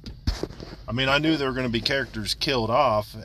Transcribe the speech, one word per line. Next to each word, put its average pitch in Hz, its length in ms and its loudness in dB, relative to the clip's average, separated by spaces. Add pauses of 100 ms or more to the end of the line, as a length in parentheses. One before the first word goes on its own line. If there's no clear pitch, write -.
(880)
I - 40 -6
mean, 131 180 0
I 139 80 6
knew 156 200 4
there 139 100 2
were 127 80 0
gonna 127 140 0
be 113 120 0
characters 113 540 -2
killed 123 340 0
off, 113 560 2